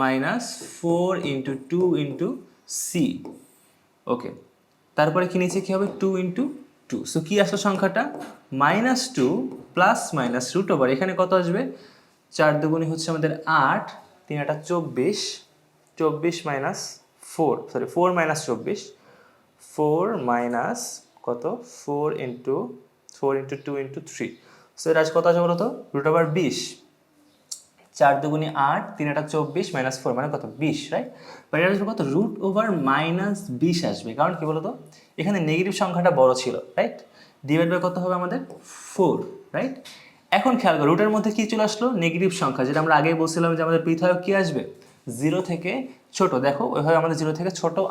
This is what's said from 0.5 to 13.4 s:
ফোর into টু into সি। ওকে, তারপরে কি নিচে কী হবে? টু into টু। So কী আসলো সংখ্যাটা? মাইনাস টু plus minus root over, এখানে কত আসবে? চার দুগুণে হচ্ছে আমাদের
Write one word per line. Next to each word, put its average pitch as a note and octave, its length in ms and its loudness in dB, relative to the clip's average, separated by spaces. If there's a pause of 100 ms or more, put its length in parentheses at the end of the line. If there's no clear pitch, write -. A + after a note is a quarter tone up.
ফোর E3+ 320 0 (220)
into C3+ 220 -4 (180)
টু F3 100 0 (220)
into C#3 240 -4 (580)
সি। D#3+ 200 0 (1080)
ওকে, A#2+ 160 -6 (680)
তারপরে D#3+ 340 2
কি F#3 120 -2
নিচে F3+ 220 -2
কী F#3+ 100 -4
হবে? G3+ 120 0 (140)
টু F#3+ 80 2 (140)
into F#3 200 -2 (460)
টু। A#2 80 -4 (140)
So - 60 -2 (100)
কী G#3 160 -2
আসলো G3+ 240 0
সংখ্যাটা? F#3+ 360 0 (600)
মাইনাস A3+ 380 2 (160)
টু C3 100 4 (480)
plus F#3+ 260 4 (160)
minus B2 360 0
root F#3 200 0
over, C3+ 220 4
এখানে F#3 160 0 (100)
কত F3+ 100 0 (100)
আসবে? F3+ 200 0 (760)
চার D3+ 140 6 (100)
দুগুণে D#3+ 300 2
হচ্ছে D#3+ 220 -4
আমাদের D#3 180 0 (360)